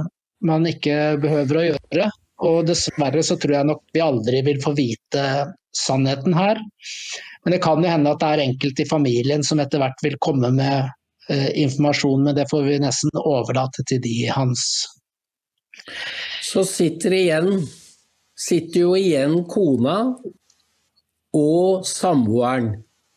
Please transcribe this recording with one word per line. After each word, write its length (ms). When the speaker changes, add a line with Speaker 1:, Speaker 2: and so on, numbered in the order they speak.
Speaker 1:
man 240
ikke 520
behøver 360
å 140
gjøre. 360
Og 200
dessverre 600
så 160
tror 160
jeg 140
nok 100
vi 120
aldri 400
vil 160
få 160
vite 480
sannheten 640
her. 240
Men 140
det 100
kan 160
jo 80
hende 240
at 80
det 80
er 160
enkelte 400
i 40
familien 560
som 160
etter 200
hvert 240
vil 160
komme 320
med, 360
eh, 240
informasjon, 580
men 160
det 120
får 180
vi 140
nesten 360
overlate 720
til 120
de, 140
Hans. 560
Speaker 2:
Så 260
sitter 500
igjen, 460
sitter 460
jo 140
igjen 520
kona 640
og 520
samboeren, 840